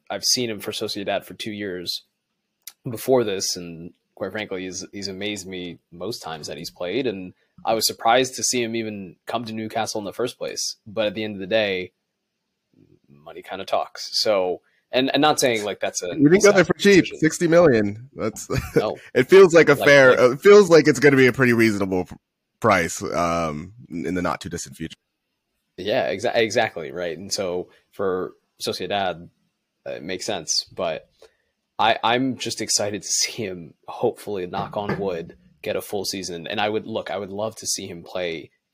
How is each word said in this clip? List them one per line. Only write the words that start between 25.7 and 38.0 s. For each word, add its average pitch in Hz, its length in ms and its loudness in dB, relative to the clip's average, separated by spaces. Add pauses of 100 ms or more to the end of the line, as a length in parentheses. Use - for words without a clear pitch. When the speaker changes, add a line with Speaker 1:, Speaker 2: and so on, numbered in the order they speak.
Speaker 1:
Yeah, 92 360 -2
exa-, 101 220 -4
exactly, 110 560 -2
right. 85 260 -8
And 95 160 -14
so 90 360 -6 (220)
for 92 420 -4 (280)
Sociedad, 92 680 -6 (580)
uh, - 40 -10
it 62 120 -12
makes 90 220 -10
sense. 90 400 -6
But 82 440 -6 (720)
I, 110 240 2
I'm 123 340 0
just - 240 -8
excited 104 420 -4
to - 40 -14
see - 380 -4
him, 90 280 -12 (140)
hopefully, 101 580 -4
knock 98 320 -8
on 101 220 -6
wood, 87 380 -8 (260)
get 101 120 -4
a 92 60 -6
full 95 240 -8
season. 90 400 -8
And 104 160 -4
I 107 80 0
would, 107 160 -4
look, 110 240 -8
I 92 80 -6
would 101 140 -10
love 107 260 -6
to - 100 -14
see 98 200 -6
him 85 160 -14